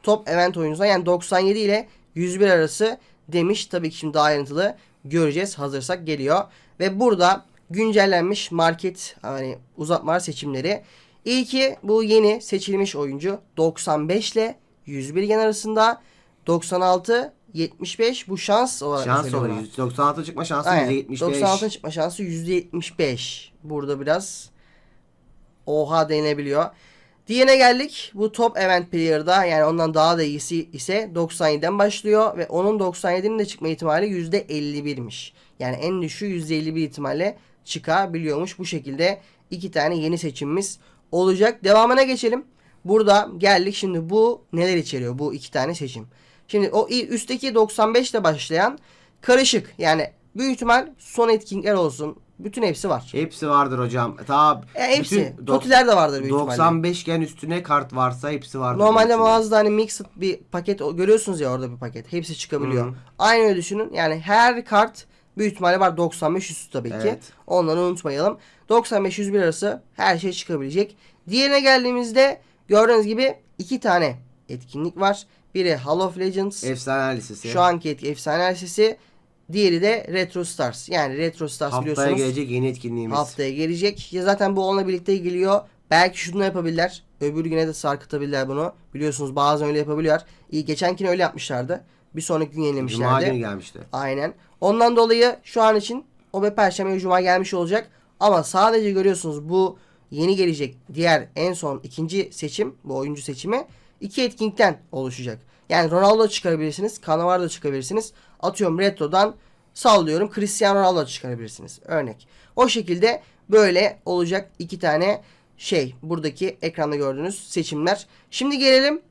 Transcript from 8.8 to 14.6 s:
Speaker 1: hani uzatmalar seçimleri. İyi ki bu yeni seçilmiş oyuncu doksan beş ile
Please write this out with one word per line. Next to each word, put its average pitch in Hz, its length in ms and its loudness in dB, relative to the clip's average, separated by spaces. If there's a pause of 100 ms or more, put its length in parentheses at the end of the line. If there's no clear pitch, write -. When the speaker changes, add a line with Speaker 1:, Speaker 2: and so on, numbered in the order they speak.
Speaker 1:
hani 135 360 -8 (200)
uzatmalar 160 420 0
seçimleri. 147 640 -4 (420)
İyi 254 200 0
ki 262 380 0
bu 214 200 2
yeni 214 380 4
seçilmiş 196 540 -4
oyuncu 147 440 -6 (180)
doksan 160 520 0
beş 208 240 -2
ile 226 260 -2 (260)